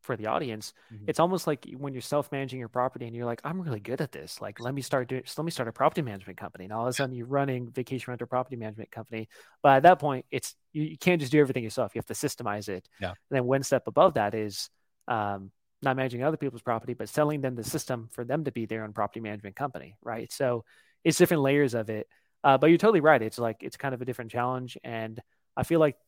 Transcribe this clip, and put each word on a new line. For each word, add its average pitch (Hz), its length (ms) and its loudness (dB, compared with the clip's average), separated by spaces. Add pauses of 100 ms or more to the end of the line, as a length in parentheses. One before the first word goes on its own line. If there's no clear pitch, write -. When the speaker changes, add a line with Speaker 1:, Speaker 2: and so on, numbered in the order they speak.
Speaker 1:
for - 140 -4
the 104 120 -6
audience, 110 460 -4 (200)
Speaker 2:
Mm-hmm. 104 140 -14
Speaker 1:
it's - 120 -2
almost 180 280 2
like 151 280 -2
when 139 180 -8
you're 127 80 -8
self-managing 135 580 -4
your 117 100 -8
property 123 380 -2
and 117 80 -10
you're 120 100 -4
like, 117 180 -4
"I'm 175 180 -6
really 135 180 -4
good 113 200 -6
at 156 120 -2
this. - 280 -14
Like, 104 200 -10
let 123 140 -6
me 139 80 -4
start 127 280 -2
doing, 131 140 -6 (140)
let 151 60 -4
me 165 80 -4
start 123 160 -4
a 113 60 -8
property 156 280 2
management 98 360 -8
company." 95 260 -12
And 101 100 -10
all 113 100 -2
of 123 40 0
a 127 60 0
sudden 131 220 -2
you're 120 120 -8
running 131 440 -2
vacation 127 400 -6
rental 120 160 -8
property 127 280 -2
management 110 340 -10
company. 113 380 -10 (340)
But 139 160 10
at 135 60 4
that 175 160 10
point, 139 320 -2
it's, - 240 -6 (160)
you, 151 120 -4
you 160 140 -8
can't 180 220 4
just 131 120 -2
do 151 100 8
everything 127 220 2
yourself. 110 300 -4
You 113 60 -6
have - 60 -8
to - 80 -10
systemize 107 560 -4
it. 95 180 -8 (140)
Speaker 2:
Yeah. 92 80 -4
Speaker 1:
And - 260 -8
then 127 100 0
one 135 180 2
step - 240 0
above 170 260 6
that 104 200 0
is, 107 360 -6 (380)
um, 101 440 -4 (300)
not 135 160 2
managing 123 260 -2
other 156 140 0
people's 127 240 -6
property, 120 320 -2
but 110 160 -8
selling 151 320 2
them 131 140 -2
the 113 80 -6
system 123 480 -4
for 123 120 -8
them 143 220 -2
to 139 60 -4
be 117 140 -4
their 110 180 -6
own 107 100 -12
property 110 260 -4
management 104 360 -10
company, 104 460 -8
right? 117 300 -8
So 123 320 -2 (400)
it's 160 140 4
different 165 260 6
layers 139 300 4
of 113 160 -4
it. 110 180 -6 (360)
Uh, 135 140 8
but 143 100 6
you're 170 100 10
totally 202 240 6
right. 143 200 8
It's 110 180 -6
like, 113 220 -2
it's - 160 -10
kind 139 160 -4
of 123 80 -8
a 127 40 -6
different 120 260 -6
challenge. 123 520 -4
And 113 360 -8 (380)
I 131 60 2
feel 165 180 4
like 147 160 4 (100)